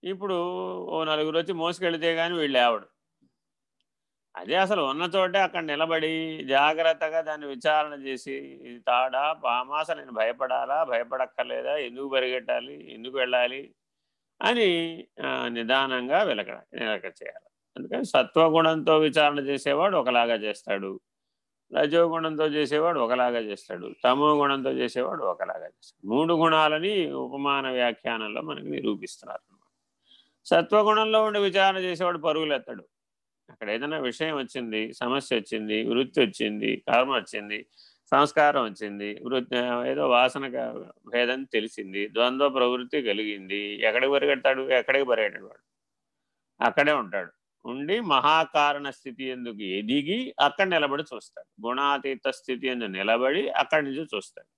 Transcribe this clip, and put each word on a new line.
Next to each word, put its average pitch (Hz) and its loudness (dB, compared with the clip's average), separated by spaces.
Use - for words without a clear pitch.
ఇప్పుడు 190 -4
ఓ 170 -4
నలుగురు 156 2
వచ్చి 165 -2
మోసుకెళ్తే 165 0
గాని 170 0
వీళ్ళు 143 2
లేవడు. 117 4
అదే 98 -6
అసలు 190 2
ఉన్న 139 -2
చోటే 185 0
అక్కడ 180 0
నిలబడి 160 -2
జాగ్రత్తగా 156 2
దాన్ని 151 -6
విచారణ 147 -2
చేసి, 135 -8
"ఇది 135 -16
తాడా, 131 0
పామా, 131 -2
అసలు 156 -4
నేను 139 -16
భయపడాలా, 127 -2
భయపడక్కర్లేదా, 123 -4
ఎందుకు 131 -8
పరిగెట్టాలి, 127 -4
ఎందుకు 123 -12
వెళ్ళాలి?" 127 -2
అని, 175 0
ఆ, 131 -2
నిదానంగా 127 0
వెలకడ-, 113 -4
నిలక 110 -4
చేయాలి. - -14
అందుకని 233 2
సత్వగుణంతో 160 6
విచారణ 147 4
చేసేవాడు 143 2
ఒకలాగా 120 4
చేస్తాడు, 101 -4
రజోగుణంతో 160 2
చేసేవాడు 151 0
ఒకలాగా 123 2
చేస్తాడు, 101 -8
తమో 143 6
గుణంతో 139 2
చేసేవాడు 127 -2
ఒకలాగా 87 -4
చేస్తాడు. - -20
మూడు 151 2
గుణాలని 160 2
ఉపమాన 139 -4
వ్యాఖ్యానంలో 117 -4
మనకి 147 -10
నిరూపిస్తున్నారు. - -8
సత్వగుణంలో 214 4
ఉండి 214 -2
విచారణ 190 4
చేసేవాడు 180 -2
పరుగులు 156 0
ఎత్తాడు. 120 -8
అక్కడ 104 -10
ఏదైనా 143 -4
విషయం 147 -4
వచ్చింది, 117 -6
సమస్య 123 -2
వచ్చింది, 110 -4
వృత్తి 127 0
వచ్చింది, 107 -2
కర్మ 127 4
వచ్చింది, 104 -8
సంస్కారం 143 4
వచ్చింది, 104 -8
వృత్తి, 123 -2
ఏదో 143 0
వాసన 127 2
క-, 120 -8
భేదం 123 0
తెలిసింది, 104 -4
ద్వంద్వ 123 2
ప్రవృత్తి 127 0
కలిగింది, 104 -4
ఎక్కడికి 127 2
పరిగెడతాడు? 135 2
ఎక్కడికి 131 2
పరిగెట్టాడు 107 -2
వాడు? - -20
అక్కడే 143 4
ఉంటాడు. 98 -4
ఉండి 143 -4
మహాకారణ 147 2
స్థితి 127 -14
ఎందుకు 120 -8
ఎదిగి 139 -2
అక్కడ 147 2
నిలబడి 147 0
చూస్తాడు. - -12
గుణాతీత 135 -2
స్థితి 131 -6
ఎందు 123 -4
నిలబడి 113 0
అక్కడి 147 0
నుంచి 139 -6
చూస్తాడు. - -10